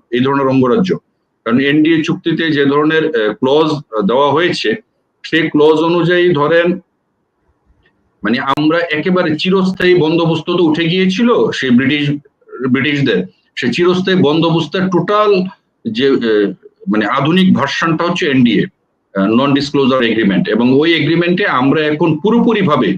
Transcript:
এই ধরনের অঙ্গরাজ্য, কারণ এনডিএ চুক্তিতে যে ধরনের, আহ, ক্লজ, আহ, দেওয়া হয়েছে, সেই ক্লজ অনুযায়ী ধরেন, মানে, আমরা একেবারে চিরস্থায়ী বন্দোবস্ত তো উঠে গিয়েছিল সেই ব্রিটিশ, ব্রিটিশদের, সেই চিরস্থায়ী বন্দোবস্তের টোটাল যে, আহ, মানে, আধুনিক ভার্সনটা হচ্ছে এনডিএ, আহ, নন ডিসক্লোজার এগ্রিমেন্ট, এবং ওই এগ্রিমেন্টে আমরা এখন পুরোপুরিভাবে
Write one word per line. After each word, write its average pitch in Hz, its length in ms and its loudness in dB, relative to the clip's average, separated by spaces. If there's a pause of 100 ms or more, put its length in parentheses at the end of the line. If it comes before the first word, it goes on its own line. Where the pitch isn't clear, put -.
(120)
এই 123 80 -2
ধরনের 139 280 0
অঙ্গরাজ্য, 123 420 2 (560)
কারণ 117 140 0
এনডিএ 151 440 2
চুক্তিতে 165 480 -4
যে 143 140 0
ধরনের, 151 400 0
আহ, 107 280 -2
ক্লজ, 151 380 0
আহ, 143 300 -6
দেওয়া 131 300 0
হয়েছে, 170 380 -2 (540)
সেই 160 260 -2
ক্লজ 151 340 2
অনুযায়ী 175 500 0
ধরেন, 160 340 0 (1600)
মানে, 117 160 -2
আমরা 151 400 0
একেবারে 170 560 -2
চিরস্থায়ী 185 600 0
বন্দোবস্ত 160 540 0
তো 180 140 0
উঠে 156 220 0
গিয়েছিল 185 680 0
সেই 131 180 -4
ব্রিটিশ, 135 340 2 (680)
ব্রিটিশদের, 143 500 0 (360)
সেই 123 180 -4
চিরস্থায়ী 180 480 0
বন্দোবস্তের 165 680 0
টোটাল 208 420 0 (540)
যে, 117 220 -2
আহ, 110 400 2 (440)
মানে, 107 140 0
আধুনিক 151 480 2
ভার্সনটা 160 500 -2
হচ্ছে 180 260 -4
এনডিএ, 120 340 2 (520)
আহ, 98 100 0
নন 127 280 0
ডিসক্লোজার 139 500 0
এগ্রিমেন্ট, 101 440 0
এবং 120 320 2
ওই 165 140 2
এগ্রিমেন্টে 170 540 0
আমরা 143 340 0
এখন 156 360 0
পুরোপুরিভাবে 196 800 0